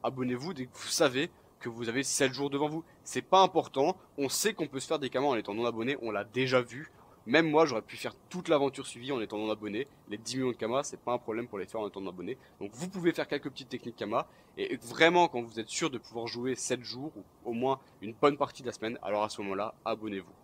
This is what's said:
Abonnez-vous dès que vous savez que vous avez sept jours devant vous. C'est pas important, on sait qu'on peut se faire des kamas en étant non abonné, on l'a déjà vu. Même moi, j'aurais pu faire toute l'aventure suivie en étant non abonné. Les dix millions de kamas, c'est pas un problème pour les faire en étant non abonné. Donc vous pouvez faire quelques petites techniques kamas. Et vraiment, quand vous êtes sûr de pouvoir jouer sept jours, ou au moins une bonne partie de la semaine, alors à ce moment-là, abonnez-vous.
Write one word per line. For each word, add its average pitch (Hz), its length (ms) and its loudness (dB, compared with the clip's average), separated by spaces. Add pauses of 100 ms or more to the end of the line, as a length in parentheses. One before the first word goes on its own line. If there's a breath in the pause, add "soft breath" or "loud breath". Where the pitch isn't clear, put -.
Abonnez-vous 127 540 -2
dès 131 100 -8
que - 100 -18
vous - 120 -12
savez 143 420 2 (300 soft breath)
que 123 100 -6
vous 117 200 -6
avez 123 120 0
sept 131 320 2
jours 143 160 -2
devant 143 200 0
vous. 160 140 -6 (200 loud breath)
C'est - 180 -4
pas 190 220 8
important, 165 540 2 (200 loud breath)
on 139 120 0
sait - 260 0
qu'on 156 120 -4
peut 135 120 -6
se - 80 -10
faire 165 100 0
des 139 140 -2
kamas 135 160 2
en 131 80 4
étant 104 180 -2
non 113 120 0
abonné, 117 360 0
on 113 80 -4
l'a 104 140 -2
déjà 127 380 2
vu. 120 300 -10 (340 loud breath)
Même 156 260 6
moi, 156 140 8
j'aurais 117 180 0
pu - 120 -14
faire 113 200 -8 (140)
toute 175 180 -10
l'aventure 139 400 4
suivie 123 240 -8
en 127 100 -2
étant 107 160 -4
non 107 140 -2
abonné. 104 340 -4 (220 loud breath)
Les 101 100 -6
dix 117 200 -6
millions 127 140 0
de 113 40 -4
kamas, 120 280 -2
c'est - 160 -10
pas - 120 -4
un 123 80 0
problème 113 280 -6
pour 101 120 -8
les 92 80 -6
faire 110 140 -6
en 104 60 -2
étant 98 140 -8
non 95 80 -6
abonné. 92 280 -8 (220 loud breath)
Donc 101 140 -8
vous 151 160 -8
pouvez 175 220 0
faire 156 160 -2
quelques 143 240 -6
petites 127 180 -14
techniques 123 280 -10
kamas. 113 280 -2 (320 loud breath)
Et 113 200 -4
vraiment, 165 500 6
quand 120 140 -2
vous 113 180 -8
êtes 110 100 -6
sûr 160 220 -2
de 120 80 -6
pouvoir 113 260 -8
jouer 120 300 -2
sept 123 260 -2
jours, 127 360 -10
ou 98 60 -14 (220)
au 120 80 -2
moins 131 260 2 (220 loud breath)
une 107 120 -8
bonne 143 240 4
partie 139 260 -4
de 123 40 -6
la 113 60 -6
semaine, 117 300 -6
alors 104 200 2
à 107 60 0
ce - 120 -8
moment-là, 98 340 -4 (100)
abonnez-vous. 107 480 -6 (100)